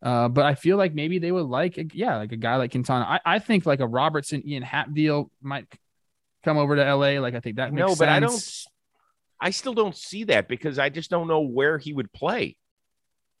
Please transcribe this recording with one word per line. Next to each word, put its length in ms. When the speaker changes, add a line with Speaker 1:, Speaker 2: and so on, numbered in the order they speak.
Speaker 1:
Uh, 280
but 160
I 100
feel 220
like 180
maybe 240
they 120
would 140
like, 320
a, 160
yeah, 240
like 140
a 60
guy 180
like 160
Quintana. 360
I, 280
I 40
think, 280
like, 120
a 80
Robertson, 600
Ian 160
Happ 280
deal 380
might 280
c-, 80
come 140
over 180
to 80
L 220
A. 140
Like, 160
I 40
think 180
that 140
Speaker 2:
No, 160
Speaker 1:
makes 120
Speaker 2:
but 100
I 100
don't 120
Speaker 1:
sense. 340
Speaker 2:
s-, 20
I 120
still 240
don't 200
see 280
that 240
because 320
I 100
just 220
don't 160
know 140
where 360
he 160
would 180
play. 460